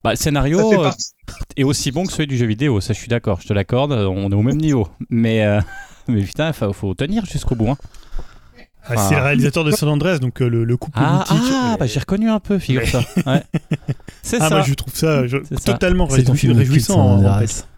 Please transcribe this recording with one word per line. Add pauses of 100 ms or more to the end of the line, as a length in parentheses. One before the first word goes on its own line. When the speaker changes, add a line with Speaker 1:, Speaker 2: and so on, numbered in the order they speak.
Speaker 1:
Bah,
le
scénario,
Speaker 2:
Ça
fait
Speaker 1:
euh,
Speaker 2:
partie. (500)
Speaker 1:
est
aussi
bon
que
celui
du
jeu
vidéo,
ça
je
suis
d'accord,
je
te
l'accorde,
on
est
au
même
niveau. (220)
Mais,
euh, (240)
<laughs>
mais
putain,
faut,
faut
tenir
jusqu'au
bout,
hein. (1080)
Speaker 3:
Ah,
c'est
Speaker 1:
Enfin.
Speaker 3:
le
réalisateur
de
San
Andreas,
donc,
euh,
le,
le
couple
Speaker 1:
Ah,
Speaker 3:
mythique.
Speaker 1:
ah,
Speaker 3:
Euh,
Speaker 1:
bah,
j'ai
reconnu
un
peu,
figure-toi. (160)
Speaker 3:
<laughs>
Speaker 1:
Ouais. (800)
C'est
Speaker 3:
Ah,
Speaker 1:
ça.
Speaker 3:
moi,
je
trouve
ça,
je, (100)
Speaker 1:
C'est
ça.
Speaker 3:
totalement
Speaker 4:
C'est
ton
Speaker 3:
réjoui-,
Speaker 4:
film
de
culte,
Speaker 3:
réjouissant,
Speaker 4:
San
Speaker 3:
en
Speaker 4:
Andreas.
Speaker 3:
Rampage. (300)